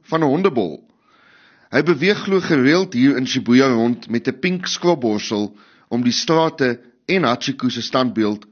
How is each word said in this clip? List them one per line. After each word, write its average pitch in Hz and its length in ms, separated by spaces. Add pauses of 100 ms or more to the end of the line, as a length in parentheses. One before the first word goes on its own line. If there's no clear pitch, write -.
(100)
van 165 100
'n 143 140
hondebol. 127 420 (960)
Hy 135 100
beweeg 175 440
glo 190 140
gereeld 170 520
hier 131 240
in 127 100
Shibuya 127 460
rond 117 380
met 117 180
'n 127 120
pink 180 260
skrobborsel 107 920 (320)
om 120 160
die 120 180
strate 160 580 (260)
en 185 180
Hachiko 123 440
se 120 140
standbeeld 107 680